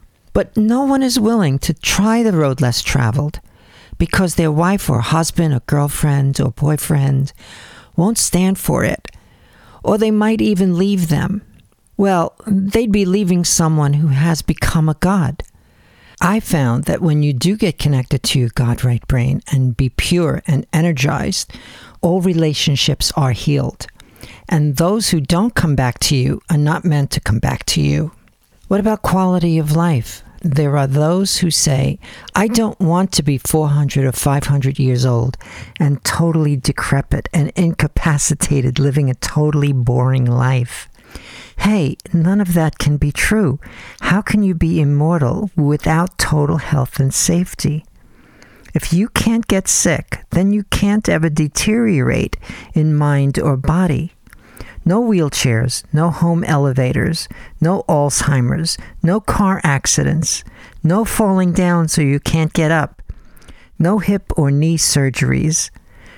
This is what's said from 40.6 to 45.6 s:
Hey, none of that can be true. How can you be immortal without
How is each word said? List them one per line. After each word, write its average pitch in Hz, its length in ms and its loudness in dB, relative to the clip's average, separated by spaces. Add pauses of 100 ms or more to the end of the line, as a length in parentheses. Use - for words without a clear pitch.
Hey, 202 400 2 (160)
none 175 260 2
of 180 140 0
that 160 240 2
can 147 180 0
be 147 160 0
true. 185 480 0 (400)
How 190 220 0
can 208 200 0
you 190 140 2
be 165 240 0
immortal 151 800 0
without 160 600 0